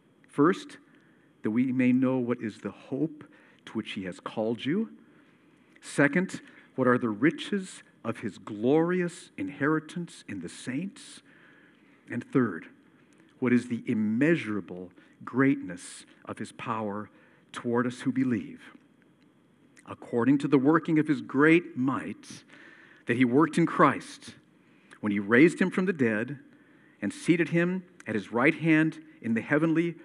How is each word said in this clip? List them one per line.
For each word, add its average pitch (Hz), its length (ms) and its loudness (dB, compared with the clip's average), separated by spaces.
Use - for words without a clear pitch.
First, - 500 2
that 110 80 -2
we 127 200 0
may 127 200 4
know 131 260 2
what 123 240 -2
is 107 180 -8
the 98 120 -8
hope - 540 -6
to - 80 -16
which 110 180 -6
he 98 120 -8
has 87 180 -10
called 110 440 -4
you. 202 240 -2
Second, 156 580 0
what 131 120 2
are 123 100 4
the 123 120 -2
riches 151 760 -4
of 113 160 -6
his 101 180 -8
glorious 160 1000 -2
inheritance 156 880 -4
in - 120 -12
the 85 80 -10
saints? - 760 -12
And 120 140 -8
third, 107 440 -2
what 123 120 0
is 123 160 4
the 117 180 -6
immeasurable 107 1040 -2
greatness - 800 -2
of 101 120 -12
his 107 160 -12
power 107 560 -8
toward 120 340 -2
us 123 160 -8
who 135 120 -2
believe, 113 600 -4
according 120 520 2
to 147 100 -2
the 143 100 6
working 156 400 4
of 151 100 2
his 135 140 0
great 156 560 4
might 123 680 -6
that 117 120 0
he 131 80 4
worked 151 320 4
in 165 80 4
Christ - 720 0
when 104 100 0
he 101 80 0
raised 120 400 6
him 190 100 2
from 190 160 -2
the 196 80 0
dead 127 460 0
and 104 120 -2
seated 170 360 0
him 175 340 0
at 110 80 -2
his 101 160 -6
right 123 240 2
hand 156 480 2
in 113 120 -2
the 113 80 0
heavenly 160 520 2